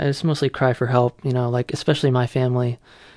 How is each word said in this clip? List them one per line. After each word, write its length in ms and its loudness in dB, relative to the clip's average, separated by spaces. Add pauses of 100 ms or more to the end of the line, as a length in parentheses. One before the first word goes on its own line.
it's 180 -2
mostly 260 0
cry 240 0
for 140 -2
help, 380 0
you 80 -2
know, 180 0
like, 220 -2
especially 380 0
my 160 2
family. 520 0 (380)